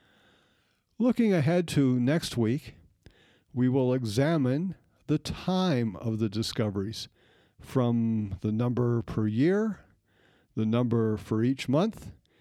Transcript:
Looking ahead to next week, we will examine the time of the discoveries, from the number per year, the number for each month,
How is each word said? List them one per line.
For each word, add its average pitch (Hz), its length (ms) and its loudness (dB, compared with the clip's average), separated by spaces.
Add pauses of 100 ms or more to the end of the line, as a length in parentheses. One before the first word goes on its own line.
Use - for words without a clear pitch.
(1000)
Looking 226 340 2
ahead 170 360 2
to 131 280 4
next 135 380 0
week, 117 380 -2 (800)
we 127 160 2
will 127 240 2
examine 135 800 0 (300)
the 151 140 0
time 151 760 -2
of 110 200 -4
the 110 120 0
discoveries, 104 800 -4 (500)
from 113 840 0
the 107 120 -2
number 120 480 0
per 110 260 -2
year, 185 520 0 (760)
the 110 100 0
number 113 520 2
for 110 260 -2
each 131 240 0
month, 170 440 0 (300)